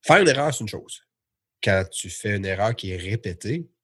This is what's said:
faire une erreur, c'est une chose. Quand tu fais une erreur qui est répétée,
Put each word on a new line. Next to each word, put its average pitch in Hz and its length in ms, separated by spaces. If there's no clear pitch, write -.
faire 185 160
une 180 60
erreur, 143 260
c'est - 80
une 110 60
chose. - 340
Quand 95 260
tu - 200
fais 104 260
une 98 100
erreur 101 300
qui 95 160
est 92 60
répétée, 107 720